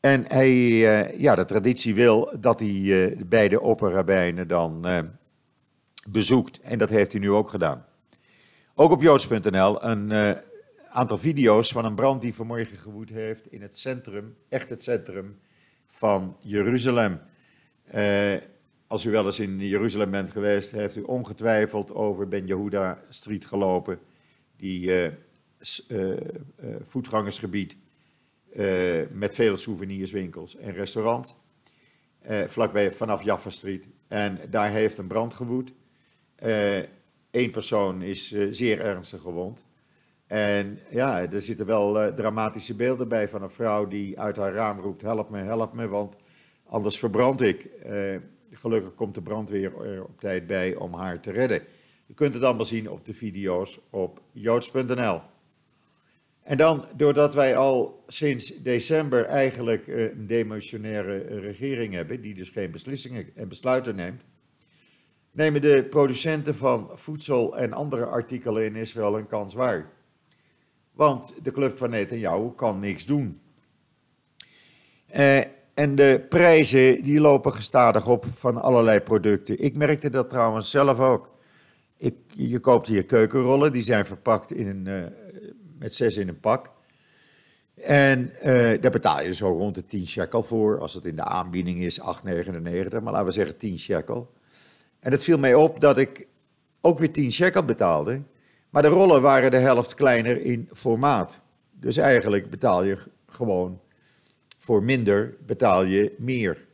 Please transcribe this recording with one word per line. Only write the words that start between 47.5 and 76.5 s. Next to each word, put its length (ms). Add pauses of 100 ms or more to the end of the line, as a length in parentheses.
Eh, 520 (360)
Gelukkig 420
komt 200
de 80
brandweer 640
er 180
op 160
tijd 260
bij 280
om 200
haar 260
te 100
redden. 320 (440)
U 80
kunt 200
het 80
allemaal 220
zien 260
op 160
de 80
video's 640 (120)
op 320 (100)
joods 380
punt 240
N 140
L. 140 (1200)
En 140
dan, 300 (100)
doordat 380
wij 220
al 500
sinds 560
december 640
eigenlijk, 640
eh, 140
een 240
demissionaire, 960
eh, 180
regering 560
hebben, 260
die 140
dus 140
geen 220
beslissingen 640
en 140
besluiten 480
neemt, 260 (1080)
nemen 300
de 300
producenten 640
van 380
voedsel 640
en 140
andere 340
artikelen 580
in 120
Israël 420
een 80
kans 280
waar. 360 (1000)
Want 500
de 100
club 260
van 120
Netanyahu 600
kan 300
niks 260
doen. 340 (1700)
Eh, 320 (360)
en 200
de 340
prijzen, 720